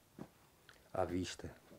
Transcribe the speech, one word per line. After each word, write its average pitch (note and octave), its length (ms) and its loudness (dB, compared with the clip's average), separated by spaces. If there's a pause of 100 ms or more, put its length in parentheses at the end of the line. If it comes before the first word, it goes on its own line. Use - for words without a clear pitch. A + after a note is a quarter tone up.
(920)
à F#2 120 4
vista, F2 440 0 (300)